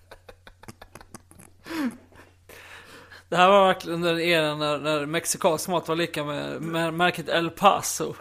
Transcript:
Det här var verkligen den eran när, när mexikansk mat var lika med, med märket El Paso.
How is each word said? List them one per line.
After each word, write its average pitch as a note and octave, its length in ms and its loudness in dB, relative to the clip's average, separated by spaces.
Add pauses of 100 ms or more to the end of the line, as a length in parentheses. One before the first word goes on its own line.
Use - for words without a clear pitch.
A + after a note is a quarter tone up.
(3250)
Det E3+ 40 0
här F3+ 120 8
var G3 180 8
verkligen E3+ 340 0
den E3+ 180 0
eran D#3 400 2
när, D3 200 -2
när D3 260 -2
mexikansk D#3+ 640 -2
mat E3+ 180 -2
var D#3+ 80 0
lika E3 280 -4
med, C#3+ 380 -8
med E3 320 -4
märket F3 360 -2
El E3 200 0
Paso. D#3+ 720 0